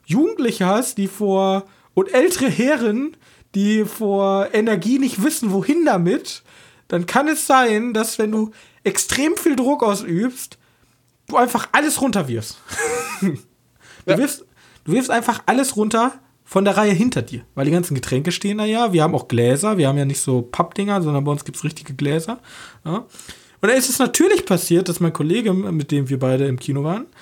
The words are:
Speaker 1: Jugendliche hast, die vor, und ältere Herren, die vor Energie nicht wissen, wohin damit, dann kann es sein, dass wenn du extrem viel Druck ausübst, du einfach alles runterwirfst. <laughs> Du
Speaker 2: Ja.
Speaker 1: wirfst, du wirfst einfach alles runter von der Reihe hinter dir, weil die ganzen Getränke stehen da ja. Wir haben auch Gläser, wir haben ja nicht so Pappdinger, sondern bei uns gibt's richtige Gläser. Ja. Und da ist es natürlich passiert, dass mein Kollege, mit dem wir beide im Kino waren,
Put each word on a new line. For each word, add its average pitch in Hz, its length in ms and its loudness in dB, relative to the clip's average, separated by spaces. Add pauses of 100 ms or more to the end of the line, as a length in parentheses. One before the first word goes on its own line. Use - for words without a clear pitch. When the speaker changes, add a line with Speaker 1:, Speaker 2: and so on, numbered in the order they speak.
Speaker 1:
Jugendliche 247 600 0
hast, 214 320 0
die 196 120 -2
vor, 190 560 0 (280)
und 190 200 0
ältere 269 360 2
Herren, 247 680 0 (360)
die 208 300 2
vor 196 720 0
Energie 220 440 2
nicht 254 240 -2
wissen, 240 300 0
wohin 285 320 0
damit, 202 600 0 (440)
dann 175 180 -2
kann 262 220 0
es 311 200 -2
sein, 240 460 2
dass 220 240 -2
wenn 214 140 0
du 214 200 -2 (340)
extrem 285 500 0
viel 311 220 0
Druck 269 260 0
ausübst, 202 760 -2 (680)
du - 80 -8
einfach 247 380 2
alles 294 280 2
runterwirfst. 139 560 -2 (640)
<laughs> 190 80 2 (760)
Du 185 80 0
Speaker 2:
Ja. 196 40 4
Speaker 1:
wirfst, 269 280 -2 (400)
du 156 80 0
wirfst 254 180 0
einfach 233 340 0
alles 254 300 0
runter 220 380 2 (300)
von 196 220 0
der 196 120 2
Reihe 208 160 4
hinter 220 280 2
dir, 120 200 -10 (120)
weil 135 120 -2
die 143 60 2
ganzen 175 240 0
Getränke 135 360 -2
stehen 202 260 -4
da 214 80 -2
ja. 220 280 0
Wir 156 100 4
haben 156 100 2
auch 143 140 -4
Gläser, 139 500 2
wir 147 100 4
haben 139 100 2
ja 143 80 0
nicht 139 160 -2
so 127 200 0
Pappdinger, 196 600 -2
sondern 143 240 0
bei 147 60 0
uns 143 140 -4
gibt's - 180 -12
richtige 147 300 -8
Gläser. 156 460 -4 (460)
Ja. 175 200 -6 (560)
Und 202 80 4
da 240 40 6
ist 262 160 2
es 254 100 -4
natürlich 311 460 2
passiert, 175 440 2
dass 170 100 -6
mein 165 140 0
Kollege, 190 400 0
mit 185 380 -2
dem 143 180 0
wir 135 80 -2
beide 131 300 2
im 127 120 -2
Kino 139 240 -4
waren, 196 220 -4 (160)